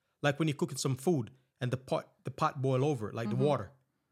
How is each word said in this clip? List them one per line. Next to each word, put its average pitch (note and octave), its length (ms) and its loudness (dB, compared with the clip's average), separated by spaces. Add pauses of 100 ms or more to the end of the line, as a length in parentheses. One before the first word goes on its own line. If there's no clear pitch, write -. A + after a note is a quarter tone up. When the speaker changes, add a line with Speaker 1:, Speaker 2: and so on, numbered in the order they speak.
(240)
Speaker 1:
like, C#3+ 160 2
when D#3+ 80 2
you're C#3 100 0
cooking D3 220 -2
some C3+ 160 0
food C#3+ 340 0 (320)
and B2 80 0
the B2+ 80 -2
pot, - 320 -4 (140)
the B2+ 80 -8
pot D3+ 280 -2
boil C3 240 2
over, B2 300 -2
like, A2+ 160 -4
Speaker 2:
Mm-hmm. B2 80 -2
Speaker 1:
the C3 80 4
water A#2+ 260 0 (400)